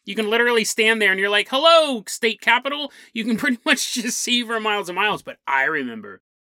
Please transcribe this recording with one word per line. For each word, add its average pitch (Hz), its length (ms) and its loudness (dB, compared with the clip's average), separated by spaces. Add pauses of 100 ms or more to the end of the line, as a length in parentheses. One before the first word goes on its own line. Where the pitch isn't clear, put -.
You 202 100 -10
can 214 140 -2
literally 233 340 2
stand 220 380 2
there 196 100 4
and 190 80 0
you're 196 100 0
like, 208 200 0
"Hello, 294 580 4
state - 340 -4
capital." 269 500 0 (220)
You 226 120 -6
can 226 120 0
<laughs> - 0 -
pretty 262 280 -2
much - 280 0
just 240 240 -4
see 240 260 0
for 226 160 -4
miles 208 300 -4
and 180 60 -10
miles. 190 260 0
But - 240 -14
I 135 200 0
remember 117 560 -6 (280)